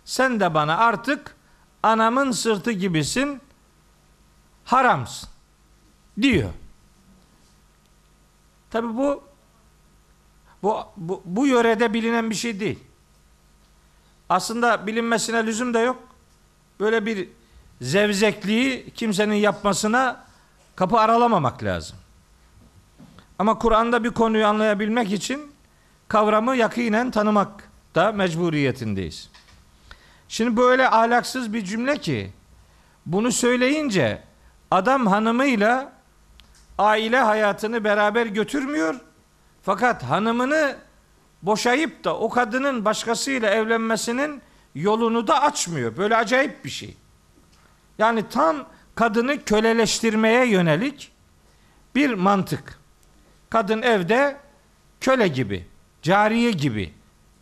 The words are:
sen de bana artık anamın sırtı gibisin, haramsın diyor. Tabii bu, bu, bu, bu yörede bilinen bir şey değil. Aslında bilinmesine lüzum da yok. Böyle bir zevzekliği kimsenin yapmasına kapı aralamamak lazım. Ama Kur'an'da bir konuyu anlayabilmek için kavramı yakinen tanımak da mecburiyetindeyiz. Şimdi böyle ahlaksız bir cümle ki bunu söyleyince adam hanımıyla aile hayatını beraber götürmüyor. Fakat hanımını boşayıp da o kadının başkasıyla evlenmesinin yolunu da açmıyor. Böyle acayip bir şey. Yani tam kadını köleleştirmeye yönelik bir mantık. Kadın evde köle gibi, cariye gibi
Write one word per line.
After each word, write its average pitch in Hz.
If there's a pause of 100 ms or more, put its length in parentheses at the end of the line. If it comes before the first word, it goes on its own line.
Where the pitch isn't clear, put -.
sen 254
de 175
bana 156
artık 233 (460)
anamın 226
sırtı 220
gibisin, 196 (1200)
haramsın 226 (920)
diyor. 185 (2250)
Tabii 226
bu, 277 (1400)
bu, 208 (180)
bu, 190
bu 196
yörede 233
bilinen 226
bir 214
şey 208
değil. 170 (1500)
Aslında 202
bilinmesine 226
lüzum 233
da 226
yok. 247 (840)
Böyle 220
bir 202 (520)
zevzekliği 208
kimsenin 214
yapmasına 208 (520)
kapı 185
aralamamak 220
lazım. 87 (1400)
Ama 214
Kur'an'da 226
bir 240
konuyu 220
anlayabilmek 214
için 285 (560)
kavramı 214
yakinen 233
tanımak 208 (240)
da 185
mecburiyetindeyiz. 151 (1000)
Şimdi 226
böyle 254
ahlaksız 233
bir 226
cümle 240
ki 104 (720)
bunu 208
söyleyince 247 (480)
adam 233
hanımıyla 233 (840)
aile 220
hayatını 214
beraber 208
götürmüyor. 285 (680)
Fakat 202
hanımını 233 (640)
boşayıp 240
da 175
o 220
kadının 247
başkasıyla 220
evlenmesinin 226 (320)
yolunu 220
da 294
açmıyor. 160
Böyle 208
acayip 254
bir 135
şey. - (1000)
Yani 226
tam 302 (280)
kadını 233
köleleştirmeye 226
yönelik 185 (800)
bir 262
mantık. 190 (720)
Kadın 220
evde 240 (640)
köle 247
gibi, 101 (360)
cariye 214
gibi 120 (480)